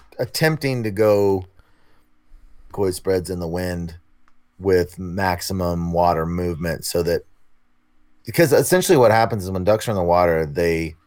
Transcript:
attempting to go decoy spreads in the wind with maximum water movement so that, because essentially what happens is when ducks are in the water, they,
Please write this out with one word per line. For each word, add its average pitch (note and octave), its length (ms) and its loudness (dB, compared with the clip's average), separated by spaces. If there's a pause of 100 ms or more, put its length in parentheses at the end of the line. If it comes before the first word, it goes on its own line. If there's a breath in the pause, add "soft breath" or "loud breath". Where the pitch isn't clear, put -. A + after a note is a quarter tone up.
(200 loud breath)
attempting C3+ 640 -2
to A2 80 -4
go G2+ 540 2 (1200)
decoy G2 240 -4
spreads F#2 380 -2
in F2+ 100 -6
the E2+ 80 -6
wind F2 500 -6 (600)
with F#2 400 2
maximum F2+ 920 -2
water E2+ 320 2
movement E2+ 580 -4
so E2+ 200 -2
that, E2 180 -2 (1040)
because D3 260 2
essentially F3+ 460 2
what A#2 140 6
happens A2 340 0
is F#2+ 60 -6
when F#2 120 -4
ducks G#2+ 240 0
are A#2+ 40 -2
in G2+ 60 -2
the F2+ 60 0
water, F2 420 2
they, E2 500 -2 (120)